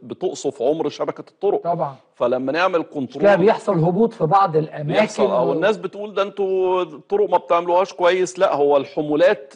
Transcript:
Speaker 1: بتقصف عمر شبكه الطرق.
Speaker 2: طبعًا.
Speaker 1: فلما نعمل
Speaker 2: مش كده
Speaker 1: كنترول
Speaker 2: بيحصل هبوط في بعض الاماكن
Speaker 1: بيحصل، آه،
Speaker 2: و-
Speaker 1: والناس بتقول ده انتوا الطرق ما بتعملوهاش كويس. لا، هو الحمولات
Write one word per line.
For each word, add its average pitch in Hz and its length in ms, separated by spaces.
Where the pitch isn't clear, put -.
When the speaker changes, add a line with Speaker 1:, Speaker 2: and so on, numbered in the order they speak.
Speaker 1:
بتقصف 131 580
عمر 151 280
شبكه 147 400
الطرق. - 340
Speaker 2:
طبعًا. 160 320
Speaker 1:
فلما 127 360
نعمل 175 280
Speaker 2:
مش 151 60
كده - 80
Speaker 1:
كنترول 151 440
Speaker 2:
بيحصل 190 420
هبوط 185 340
في 165 120
بعض 190 300
الاماكن 151 320
Speaker 1:
بيحصل، - 380
آه، 127 180
Speaker 2:
و- 135 60
Speaker 1:
والناس 175 280
بتقول 202 360
ده 196 80
انتوا 190 600
الطرق 180 480
ما 180 80
بتعملوهاش 175 560
كويس. 180 460
لا، 180 160
هو 143 220
الحمولات 151 800